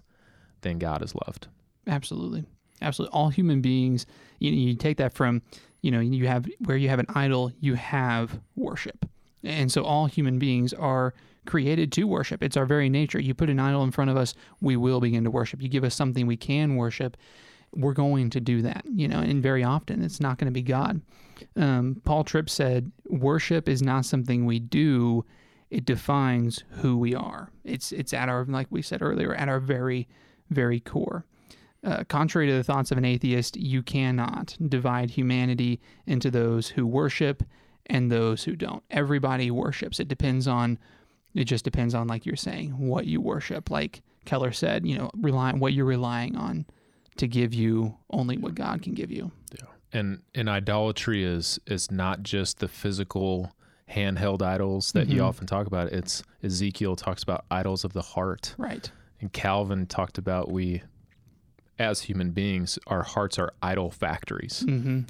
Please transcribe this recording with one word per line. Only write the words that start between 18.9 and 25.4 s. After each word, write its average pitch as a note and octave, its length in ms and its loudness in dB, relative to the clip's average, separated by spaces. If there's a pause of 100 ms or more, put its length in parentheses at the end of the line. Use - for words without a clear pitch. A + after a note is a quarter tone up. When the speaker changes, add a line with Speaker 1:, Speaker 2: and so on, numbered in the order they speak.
Speaker 2:
you F3+ 180 2
know, D3+ 120 0
and D3 220 2
very C3 220 4
often C#3+ 380 0
it's D#3+ 180 -4
not C3 180 0
gonna C3+ 140 0
be B2+ 100 -2
God. C3 380 0 (560)
Um, C3 480 4
Paul D3+ 200 4
Tripp D#3 240 0
said, B2+ 420 0 (180)
"Worship D3+ 600 2
is C3 140 4
not C3 240 4
something B2 400 2
we A#2 140 2
do, A#2+ 640 4 (460)